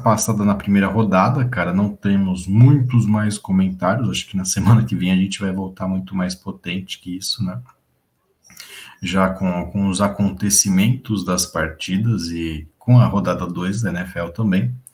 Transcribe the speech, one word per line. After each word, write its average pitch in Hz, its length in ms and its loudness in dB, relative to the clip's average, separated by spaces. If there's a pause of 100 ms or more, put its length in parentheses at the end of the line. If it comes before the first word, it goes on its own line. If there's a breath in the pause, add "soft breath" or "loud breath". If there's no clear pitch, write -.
passada 107 440 0
na 101 100 4
primeira 98 340 2
rodada, 104 560 2
cara, 87 280 -2
não 101 220 0
temos 98 520 0
muitos 120 600 6
mais 107 320 0
comentários, 95 720 0
acho - 180 -6
que - 80 -8
na 92 80 -2
semana 101 400 2
que 101 120 -4
vem 90 160 0
a 92 40 4
gente 95 240 0
vai 98 120 -4
voltar 95 340 -6
muito 95 280 -6
mais 92 200 -4
potente 92 640 -10
que 92 180 -10
isso, - 280 -6
né? 92 160 -6 (1400 loud breath)
Já 95 280 0
com, 90 400 -4
com 98 180 0
os 92 120 -2
acontecimentos 101 1200 0
das 87 220 -2
partidas 90 840 -4
e 82 380 -6 (120)
com 123 200 4
a 107 80 0
rodada 92 400 -2
dois 90 360 -4
da 95 80 -2
N 87 100 -6
F 92 180 -10
L 85 140 -6
também. 104 420 0 (200 loud breath)